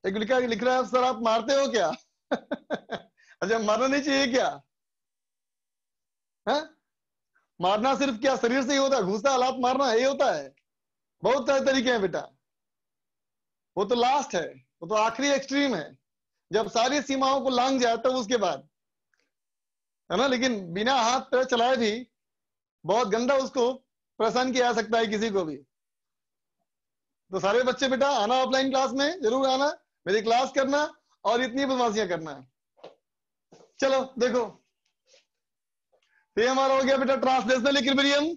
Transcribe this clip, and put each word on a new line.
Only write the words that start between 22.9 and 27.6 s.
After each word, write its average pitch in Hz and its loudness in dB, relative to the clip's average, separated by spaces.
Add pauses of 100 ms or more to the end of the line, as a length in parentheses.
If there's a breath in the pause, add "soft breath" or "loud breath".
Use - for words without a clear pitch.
गंदा 240 0
उसको 254 0 (480)
परेशान 240 0
किया 247 2
जा 233 0
सकता 220 0
है 226 2
किसी 214 -2
को 196 0
भी। 151 -8 (1800)
तो 185 -4
सारे 202 2